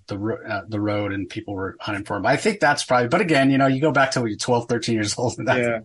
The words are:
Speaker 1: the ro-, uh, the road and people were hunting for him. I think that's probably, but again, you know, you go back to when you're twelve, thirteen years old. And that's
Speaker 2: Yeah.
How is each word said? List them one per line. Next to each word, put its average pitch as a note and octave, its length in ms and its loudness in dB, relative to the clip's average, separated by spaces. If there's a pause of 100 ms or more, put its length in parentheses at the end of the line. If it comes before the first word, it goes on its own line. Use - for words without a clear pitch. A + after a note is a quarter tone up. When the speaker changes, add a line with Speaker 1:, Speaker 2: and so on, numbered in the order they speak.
Speaker 1:
the G2+ 100 -6
ro-, G#2+ 240 -4
uh, G#2 240 -6
the G#2+ 140 -4
road G#2 320 0
and G2 160 -6
people G#2+ 260 -10
were F#2+ 260 -6
hunting G2+ 240 -6
for G#2 120 -6
him. G2 100 -2
I C3+ 100 4
think G#3 220 -2
that's D3 240 2
probably, B2 260 2
but E3+ 120 2
again, C#3+ 300 4
you C3+ 80 4
know, C#3 80 4
you C3 140 2
go D3+ 120 4
back A2+ 200 2
to C3 80 -2
when A2+ 100 -2
you're G#2 80 -6
twelve, A#2+ 320 0
thirteen A#2 240 0
years G#2 240 0
old. A#2+ 200 -2
And G#2+ 80 -8
that's B2+ 140 2
Speaker 2:
Yeah. A#2 240 0